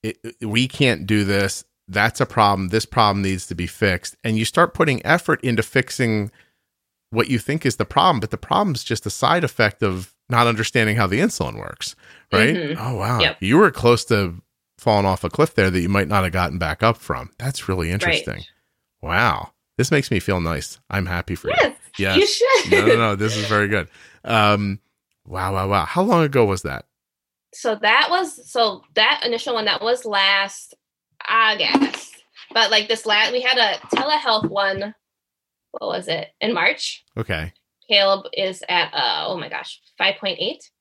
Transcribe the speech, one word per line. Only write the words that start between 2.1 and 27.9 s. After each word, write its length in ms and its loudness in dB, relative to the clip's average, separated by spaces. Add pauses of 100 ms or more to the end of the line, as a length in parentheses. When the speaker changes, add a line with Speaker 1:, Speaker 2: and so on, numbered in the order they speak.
Speaker 1:
a 60 2
problem. 400 2
This 180 0
problem 380 2
needs 240 -4
to 80 -8
be 100 -4
fixed. 580 -2
And 140 0
you 80 0
start 300 2
putting 280 0
effort 400 0
into 200 0
fixing 680 -2 (800)
what 180 0
you 120 0
think 260 -4
is 120 0
the 80 -2
problem, 340 2
but 100 -6
the 80 -6
problem's 460 -2
just 240 -4
a 20 -4
side 340 0
effect 380 0
of 320 -4 (160)
not 160 4
understanding 520 0
how 100 2
the 120 0
insulin 380 -2
works, 380 -12 (360)
right? 240 4
Speaker 2:
Mm-hmm. 300 -6
Speaker 1:
Oh, 120 -4
wow. 220 -2
Speaker 2:
Yep. 220 0
Speaker 1:
You 160 4
were 140 6
close 340 2
to 300 0 (420)
falling 300 2
off 160 0
a 80 -2
cliff 240 2
there 160 2
that 100 2
you 80 -2
might 180 0
not 160 0
have 100 -2
gotten 260 -2
back 240 -4
up 140 2
from. 420 -8
That's 280 -6
really 200 -2
Speaker 2:
Right. 80 -2
Speaker 1:
interesting. 480 -4 (580)
Wow. 520 0 (240)
This 120 0
makes 220 0
me 80 0
feel 200 -2
nice. 400 -6 (120)
I'm 160 -4
happy 260 -6
for 160 -8
you. 100 -2
Speaker 2:
Yes, 160 0 (220)
Speaker 1:
Yes. 200 2
Speaker 2:
you 100 4
should. 440 2
Speaker 1:
No, 160 4
no, 80 6
no. 200 2
This 200 -2
is 120 -2
very 200 2
good. 220 -2 (340)
Um, 560 2 (460)
wow, 280 -4
wow, 140 -2
wow. 180 2
How 180 -2
long 200 4
ago 220 4
was 160 0
that? 240 -8 (680)
Speaker 2:
So 220 -2
that 340 2